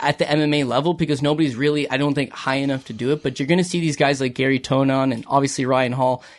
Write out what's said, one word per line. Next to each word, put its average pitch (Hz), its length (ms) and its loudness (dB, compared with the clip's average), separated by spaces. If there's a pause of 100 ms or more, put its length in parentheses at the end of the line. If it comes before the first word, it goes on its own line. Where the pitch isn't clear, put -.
at 143 180 0
the 147 120 0
M 151 100 2
M 151 140 2
A 147 100 2
level 139 300 0
because 147 280 -2
nobody's 147 340 2
really, 147 320 0
I 131 100 -2
don't 143 160 0
think, 135 180 -2
high 135 240 -4
enough 139 300 -2
to 120 60 -10
do 120 200 -2
it, 151 100 -2
but 131 160 -4
you're 139 80 -4
gonna 175 180 2
see 175 160 -2
these 156 160 0
guys 139 240 2
like 127 140 -2
Gary 131 240 0
Tonon 135 540 0
and 117 140 -6
obviously 139 400 0
Ryan 127 260 2
Hall 127 320 0 (140)